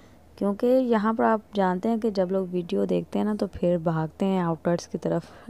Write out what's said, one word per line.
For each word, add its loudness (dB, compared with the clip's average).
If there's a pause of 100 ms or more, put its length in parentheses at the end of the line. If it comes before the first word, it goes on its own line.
(380)
क्योंकि 0
यहाँ 4
पर 0
आप 4 (140)
जानते 2
हैं 0
कि -2
जब 0
लोग 0
वीडियो -2
देखते -2
हैं 0
ना -2
तो -2
फिर 0
भागते -2
हैं 0
आउटलेट्स -2
की -8
तरफ, -2 (240)